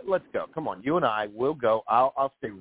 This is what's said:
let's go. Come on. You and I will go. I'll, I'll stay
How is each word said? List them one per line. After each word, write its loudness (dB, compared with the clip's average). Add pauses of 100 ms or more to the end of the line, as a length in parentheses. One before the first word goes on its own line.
let's 0
go. -4
Come -6
on. -8
You 0
and 2
I 0
will -2
go. 2
I'll, 4
I'll -2
stay -8 (120)